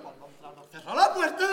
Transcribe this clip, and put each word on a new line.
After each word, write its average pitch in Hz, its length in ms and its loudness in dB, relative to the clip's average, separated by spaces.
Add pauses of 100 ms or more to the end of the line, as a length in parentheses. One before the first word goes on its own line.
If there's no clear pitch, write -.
cuando - 240 -20
entramos, - 420 -20
cerró 160 260 -12
la 370 180 6
puerta. 370 400 0